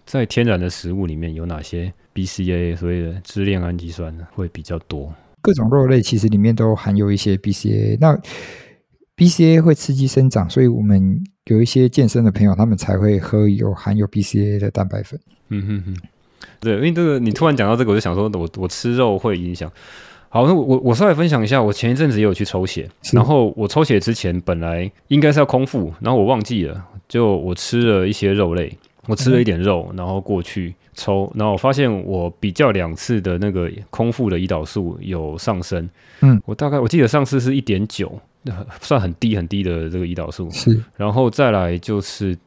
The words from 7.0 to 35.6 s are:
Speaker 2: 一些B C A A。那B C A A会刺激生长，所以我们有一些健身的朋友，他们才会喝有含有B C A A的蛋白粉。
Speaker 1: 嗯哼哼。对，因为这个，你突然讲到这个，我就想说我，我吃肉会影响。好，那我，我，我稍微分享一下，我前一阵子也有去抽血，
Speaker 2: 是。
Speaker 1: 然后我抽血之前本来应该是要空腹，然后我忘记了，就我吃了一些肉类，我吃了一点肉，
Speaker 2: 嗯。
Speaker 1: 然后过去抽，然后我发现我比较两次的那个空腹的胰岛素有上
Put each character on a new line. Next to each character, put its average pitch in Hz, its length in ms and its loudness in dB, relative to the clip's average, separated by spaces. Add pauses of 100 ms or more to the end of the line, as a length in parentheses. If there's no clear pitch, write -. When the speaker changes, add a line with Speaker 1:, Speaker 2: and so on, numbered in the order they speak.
Speaker 2:
一 101 40 2
些 98 220 0
B 101 140 -4
C 107 180 -2
A 107 240 2
A。 110 80 0
那 151 180 4 (960)
B 175 120 6
C 170 180 4
A 160 120 6
A 160 40 6
会 160 140 4
刺 - 180 -4
激 135 140 0
生 131 200 4
长， 98 220 2
所 131 140 2
以 127 40 6
我 120 140 2
们 101 420 2 (220)
有 110 160 4
一 117 40 4
些 127 220 4
健 123 220 4
身 117 160 2
的 107 60 4
朋 107 120 0
友， 101 120 4
他 104 100 2
们 113 100 2
才 98 220 -2
会 101 220 2
喝 107 280 2
有 104 260 0
含 101 220 -4
有 104 120 0
B 101 160 -2
C 107 160 -2
A 104 160 0
A 101 40 -4
的 101 120 -2
蛋 101 160 -2
白 101 160 -6
粉。 143 160 -14 (300)
Speaker 1:
嗯 101 180 -4
哼 104 180 -6
哼。 92 120 -10 (640)
对， 110 160 0
因 107 60 -2
为 165 100 2
这 170 120 0
个， 147 160 0
你 117 120 0
突 160 140 0
然 156 100 2
讲 101 140 0
到 113 60 4
这 120 100 2
个， 107 60 2
我 101 40 4
就 110 40 2
想 90 160 -2
说 104 180 0
我， 85 240 -4
我 92 100 -4
吃 120 280 -4
肉 113 240 2
会 101 180 -2
影 87 160 -6
响。 82 180 -10 (580)
好， 120 180 2
那 175 60 6
我， 160 100 2
我， 131 160 2
我 120 160 2
稍 170 120 2
微 185 60 6
分 160 160 2
享 131 140 2
一 104 40 0
下， 131 140 2
我 107 100 2
前 117 200 -2
一 123 40 2
阵 151 140 2
子 110 80 0
也 107 60 4
有 101 100 4
去 101 100 -4
抽 95 220 -2
血， - 240 -8 (140)
Speaker 2:
是。 - 120 0
Speaker 1:
然 113 80 6
后 127 320 2
我 107 120 -4
抽 156 160 0
血 120 160 2
之 113 140 -2
前 90 280 -4
本 87 180 -4
来 82 300 -4 (200)
应 143 100 4
该 151 120 4
是 143 80 2
要 147 60 6
空 131 200 0
腹， 90 340 -4
然 113 120 -2
后 127 80 4
我 98 60 4
忘 113 180 0
记 107 220 -2
了， 85 180 -10 (240)
就 110 300 2
我 87 160 -4
吃 120 300 -2
了 101 240 2
一 104 40 0
些 101 220 0
肉 92 220 0
类， 85 200 -4 (300)
我 110 100 -2
吃 123 140 0
了 127 100 4
一 120 40 4
点 92 180 0
肉， 92 300 0
Speaker 2:
嗯。 92 60 -12
Speaker 1:
然 90 100 -8
后 95 120 -4
过 98 220 -4
去 87 320 -8 (200)
抽， 98 420 -2
然 107 100 -2
后 104 80 2
我 95 40 0
发 135 140 0
现 131 200 0 (140)
我 90 240 -4 (100)
比 101 120 -2
较 135 200 2
两 85 240 -2
次 113 260 -2
的 90 160 -2
那 101 140 -2
个 87 180 -2 (200)
空 117 220 -2
腹 117 180 -2
的 87 80 0
胰 92 100 -2
岛 78 180 -4
素 85 360 -6
有 80 360 -8
上 90 240 -4